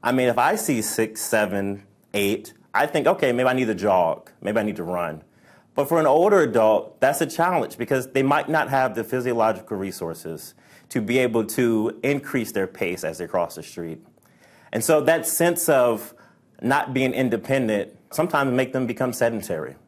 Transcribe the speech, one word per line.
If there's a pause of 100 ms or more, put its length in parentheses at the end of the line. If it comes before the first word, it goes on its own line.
I
mean,
if
I
see
six,
seven, (300)
eight, (220)
I
think,
"Okay,
maybe
I
need
to
jog, (100)
maybe
I
need
to
run." (520)
But
for
an
older
adult,
that's
a
challenge
because
they
might
not
have
the
physiological
resources (340)
to
be
able
to
increase
their
pace
as
they
cross
the
street. (680)
And
so
that
sense
of (480)
not
being
independent (160)
sometimes
make
them
become
sedentary. (120)